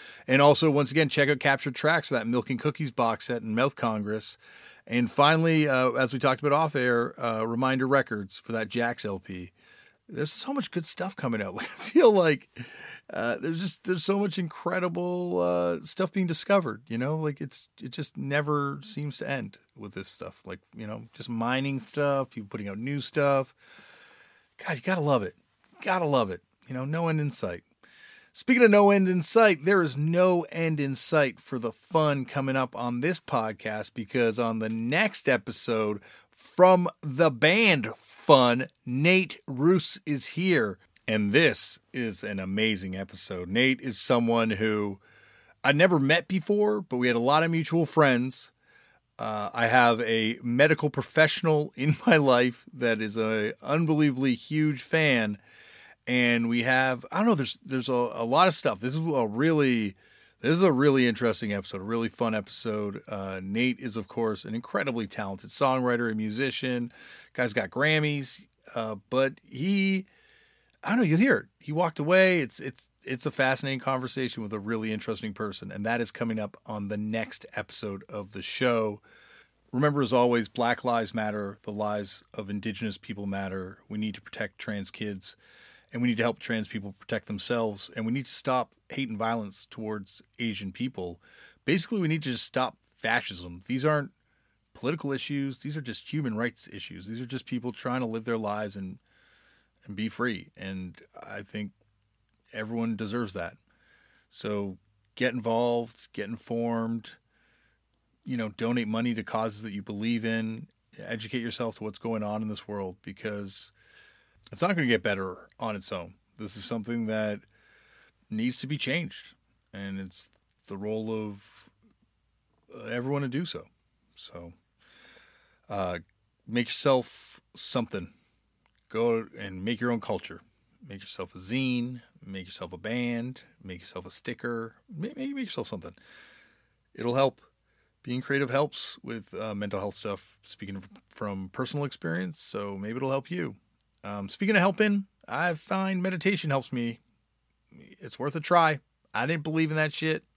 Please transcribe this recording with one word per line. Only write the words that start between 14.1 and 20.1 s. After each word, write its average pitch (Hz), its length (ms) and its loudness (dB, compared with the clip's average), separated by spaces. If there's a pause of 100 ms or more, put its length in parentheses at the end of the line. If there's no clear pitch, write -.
much 202 220 -2
incredible, 175 1000 -2
uh, 87 420 2
stuff 175 300 -4
being 190 160 0
discovered, 156 600 0
you 113 100 -4
know? 139 200 -2
Like, 151 220 -4
it's, - 300 -12 (120)
it 123 100 -10
just - 260 -8
never 143 680 0
seems 147 360 -8
to - 100 -6
end 117 300 -6 (180)
with 104 160 -12
this 98 140 -8
stuff. - 380 -10